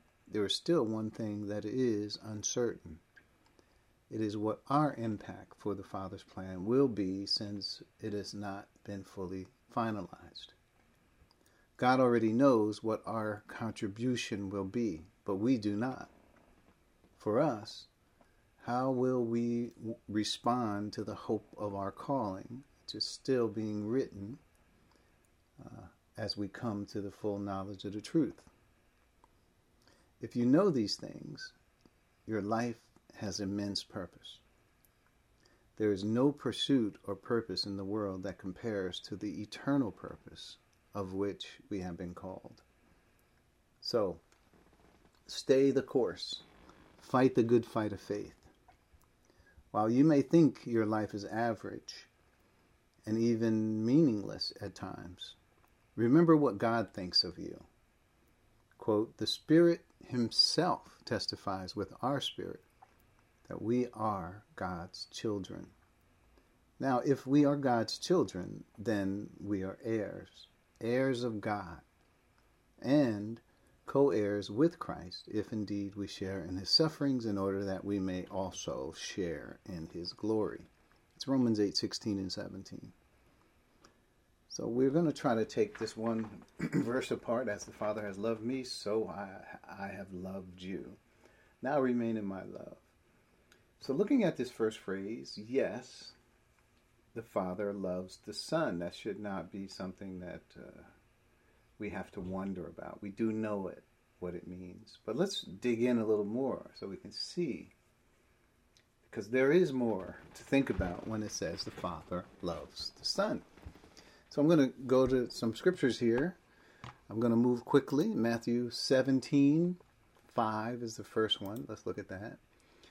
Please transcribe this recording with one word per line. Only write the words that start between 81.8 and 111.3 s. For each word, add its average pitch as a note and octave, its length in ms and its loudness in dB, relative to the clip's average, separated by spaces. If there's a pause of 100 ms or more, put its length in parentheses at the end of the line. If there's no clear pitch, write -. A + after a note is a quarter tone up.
and F#2+ 140 -4
seventeen. G2 600 -10 (1600)
So - 180 -8
we're B2+ 240 2
gonna D#3 220 2
try C3 220 0
to A2 100 2
take G#2+ 340 0
this A2 180 -4
one A2+ 320 -2 (180)
<clears throat> - 120 -16
verse C3 520 0
apart. A#2+ 380 -2
"As G#2 160 -4
the G#2+ 80 -14
Father G#2+ 340 -4
has G2 120 -8
loved A2 240 -2
me, B2+ 220 -4
so G#2+ 440 -2
I, G2 200 -8 (400)
I G2 200 -10
have F#2+ 240 -10
loved F#2 500 -10
you. F2+ 340 -8 (640)
Now C#3 200 0
remain A#2+ 360 2
in G#2 80 -4
my F#2+ 200 -6
love." - 320 -14 (1040)
So - 120 -4
looking G#3+ 320 4
at - 120 2
this A#2+ 140 -2
first A2 280 0
phrase, G2 580 -6
yes, A2 760 -4 (1000)
the A2+ 80 -8
Father G2+ 500 -2
loves F#2 520 -4
the - 80 -10
Son. D3 460 -2
That F2 160 -6
should G2+ 240 -8
not F#2+ 320 -6
be G2 160 -8
something F#2 540 -10
that, F2 220 -12 (140)
uh, - 260 -18 (960)
we G#2 120 -4
have G2 220 -8
to G2+ 80 -10
wonder F#2 480 -4
about. - 340 -12
We G2+ 80 -8
do A2 220 0
know G#2+ 340 -2
it, - 160 -10 (380)
what F2 160 -6
it - 100 -12
means. F2+ 580 -14
But A2 120 -4
let's F#3+ 260 0
dig A#2 400 -2
in B2 160 6
a A2 80 2
little G#2+ 180 4
more A2+ 500 -2
so - 120 -10
we F#2+ 100 -8
can - 140 -16
see. C3 600 -4 (1400)
Because G#2 200 -8
there C3 200 6
is E3 220 6
more A2+ 460 0 (160)
to - 100 -20
think C3+ 260 4
about F#2 380 -2
when A2 160 -2
it G#2+ 80 -8